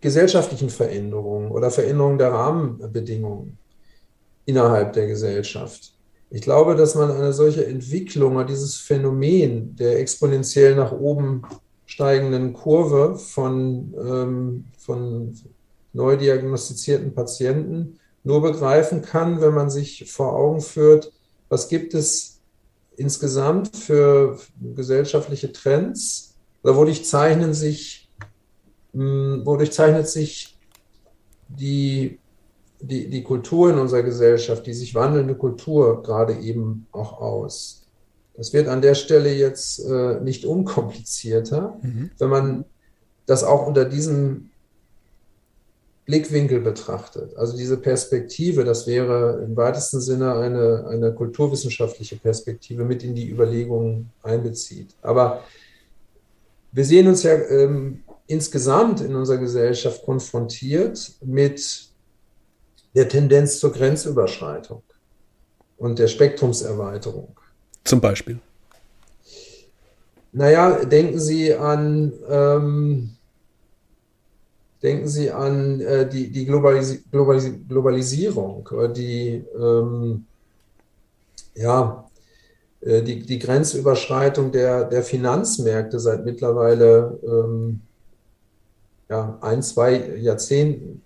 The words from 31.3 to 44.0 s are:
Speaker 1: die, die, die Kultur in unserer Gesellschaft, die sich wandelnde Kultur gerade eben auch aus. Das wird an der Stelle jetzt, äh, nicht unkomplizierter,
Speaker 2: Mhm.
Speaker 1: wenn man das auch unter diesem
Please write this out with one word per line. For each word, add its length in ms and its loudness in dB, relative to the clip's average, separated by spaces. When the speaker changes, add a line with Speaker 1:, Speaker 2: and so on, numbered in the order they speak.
Speaker 1:
die, 720 -2
die, 280 -8
die 160 -6
Kultur 460 2
in 80 4
unserer 260 2
Gesellschaft, 640 2
die 80 -10
sich 200 -12
wandelnde 400 2
Kultur 680 2
gerade 340 0
eben 540 -6
auch 280 -10
aus. 600 -10
Das 160 -12
wird 160 4
an 140 -2
der 120 8
Stelle 400 4
jetzt, 460 -2
äh, 400 -2
nicht 240 -6
unkomplizierter, 1400 -4
Speaker 2:
Mhm. 360 -8
Speaker 1:
wenn 120 0
man 340 -2
das 160 2
auch 240 4
unter 180 2
diesem 640 -4